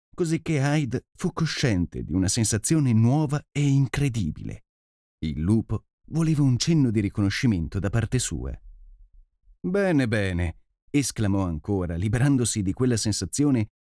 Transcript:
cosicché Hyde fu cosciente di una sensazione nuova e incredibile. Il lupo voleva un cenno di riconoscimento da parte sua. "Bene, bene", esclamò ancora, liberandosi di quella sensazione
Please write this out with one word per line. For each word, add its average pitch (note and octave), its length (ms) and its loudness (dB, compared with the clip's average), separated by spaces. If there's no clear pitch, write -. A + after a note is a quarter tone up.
cosicché D#3+ 460 -2
Hyde C#3 560 0
fu - 180 -4
cosciente F#2 720 -2
di C#2 100 -8
una F#2 140 2
sensazione B2 640 2
nuova C#3 580 2
e C#3+ 160 0
incredibile. A#2+ 960 -2
Il D2 200 -4
lupo G#2 460 0
voleva D#3 300 0
un C3 160 4
cenno D3 320 2
di G#2+ 120 0
riconoscimento G2 760 0
da F#2+ 140 -2
parte A2+ 260 0
sua. C2+ 400 -6
"Bene, F3+ 480 2
bene", F#2 540 -2
esclamò G#2 540 0
ancora, F2 520 -4
liberandosi A2+ 680 0
di F#2 100 -2
quella B2 240 0
sensazione A2 680 0